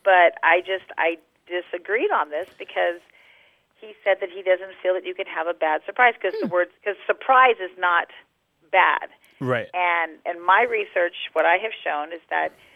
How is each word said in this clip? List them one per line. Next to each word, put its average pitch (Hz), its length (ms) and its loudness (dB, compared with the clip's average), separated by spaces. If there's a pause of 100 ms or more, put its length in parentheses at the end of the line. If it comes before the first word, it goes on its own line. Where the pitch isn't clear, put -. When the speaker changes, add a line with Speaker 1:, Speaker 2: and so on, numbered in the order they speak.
Speaker 1:
but 180 400 6
I 165 160 4
just, 185 240 -6 (140)
I 165 200 -2 (300)
disagreed 180 640 -4
on 170 180 -2
this 156 200 -8 (100)
because 175 400 -4 (800)
he 214 140 -20 (100)
said 190 160 2
that 190 100 -6
he 180 120 -14
doesn't 185 320 -2 (100)
feel 185 120 2
that 185 100 -6
you 185 80 -8
can 190 140 -10
have 165 200 -6
a 175 60 -2
bad 156 320 -2
surprise 240 340 2
'cause 185 220 -2
the 285 60 -2
Speaker 2:
Hmm. 170 60 -10
Speaker 1:
word, 175 160 0 (140)
'cause 202 120 -4 (100)
surprise 254 560 4
is 185 160 -8
not 175 320 0 (640)
bad. 170 380 2 (300)
Speaker 3:
Right. 123 340 -2
Speaker 1:
And 170 520 -2
in 170 160 -8
my 190 220 4
research, 196 520 -2 (160)
what 160 140 0
I 170 140 2
have 220 140 -8
shown 156 380 -6
is 165 80 -12 (100)
that 156 220 -4 (240)